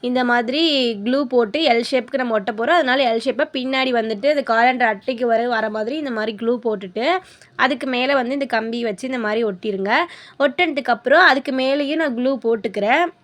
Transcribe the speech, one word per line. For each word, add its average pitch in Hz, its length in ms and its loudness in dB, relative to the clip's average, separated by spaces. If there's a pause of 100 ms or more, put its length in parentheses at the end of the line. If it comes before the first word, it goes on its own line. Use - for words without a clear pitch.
இந்த 247 220 0
மாதிரி 240 320 0 (440)
க்ளூ 254 140 0 (140)
போட்டு 240 260 2 (120)
எல் 233 180 2
ஷேப்புக்கு 262 320 -2
நம்ம 240 160 -2
ஒட்ட 208 220 -2
போறோம். 302 200 2
அதனால 269 300 2
எல் 226 160 0
ஷேப்பை 262 200 -2 (120)
பின்னாடி 262 420 -2
வந்துட்டு 220 340 -2
அந்த 285 180 0
காலண்டர் 240 420 4
அட்டைக்கு 233 380 -4
வர, 226 100 2 (140)
வர 220 200 0
மாதிரி 220 280 -4
இந்த 262 140 -4
மாதிரி 220 220 -4
க்ளூ 233 140 0 (140)
போட்டுட்டு 208 380 -4 (600)
அதுக்கு 269 300 -2
மேலே 262 240 0
வந்து 247 180 -2
இந்த 277 180 -4
கம்பி 226 320 -2
வச்சு 208 240 -6
இந்த 254 140 -4
மாதிரி 214 240 0
ஒட்டிருங்க. 196 420 -4 (540)
ஒட்டினதுக்கப்புறம் 285 840 2
அதுக்கு 269 220 0 (100)
மேலேயும் 285 400 0
நான் 254 160 -2
க்ளூ 262 140 0 (120)
போட்டுக்கிறேன் 226 600 0 (180)